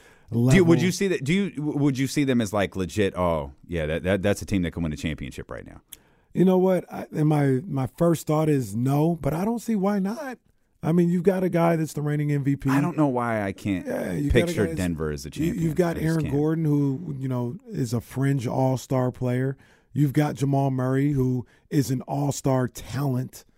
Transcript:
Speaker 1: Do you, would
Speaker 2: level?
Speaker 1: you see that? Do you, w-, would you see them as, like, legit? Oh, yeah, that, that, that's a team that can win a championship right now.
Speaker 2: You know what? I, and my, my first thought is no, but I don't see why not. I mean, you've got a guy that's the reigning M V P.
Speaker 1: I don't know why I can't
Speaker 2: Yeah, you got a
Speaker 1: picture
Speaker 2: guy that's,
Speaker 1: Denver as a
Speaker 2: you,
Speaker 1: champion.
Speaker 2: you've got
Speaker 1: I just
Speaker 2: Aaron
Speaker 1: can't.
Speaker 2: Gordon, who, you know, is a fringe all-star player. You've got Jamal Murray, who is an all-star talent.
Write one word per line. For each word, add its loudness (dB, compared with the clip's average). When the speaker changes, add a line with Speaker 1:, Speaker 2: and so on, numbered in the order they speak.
Speaker 1:
Do -2
you, 8
would 6
Speaker 2:
level? 2
Speaker 1:
you 4
see 0
that? -2
Do 0
you, 2
w-, -4
would 2
you 0
see 0
them 4
as, -2
like, 0
legit? 0
Oh, 0
yeah, -2
that, -2
that, 2
that's 0
a -8
team 0
that -2
can -4
win -2
a -6
championship -8
right -12
now. -18
Speaker 2:
You 2
know 6
what? 2
I, -10
and 2
my, 2
my -4
first 0
thought 2
is -2
no, 0
but -2
I -4
don't -2
see -2
why 0
not. -6
I 0
mean, 4
you've 0
got 2
a 0
guy 2
that's -4
the -6
reigning -2
M 0
V 2
P. -2
Speaker 1:
I 4
don't 0
know 4
why 0
I -2
can't -4
Speaker 2:
Yeah, -4
you 0
got 6
a 0
Speaker 1:
picture 0
Speaker 2:
guy 4
that's, -4
Speaker 1:
Denver -2
as -8
a -12
Speaker 2:
you, -10
Speaker 1:
champion. -2
Speaker 2:
you've 0
got 2
Speaker 1:
I -6
just -2
Speaker 2:
Aaron 0
Speaker 1:
can't. -2
Speaker 2:
Gordon, 0
who, 0
you -6
know, -4
is -4
a -2
fringe -2
all-star 0
player. -2
You've 2
got 2
Jamal 2
Murray, 2
who 0
is 2
an -2
all-star 0
talent. -6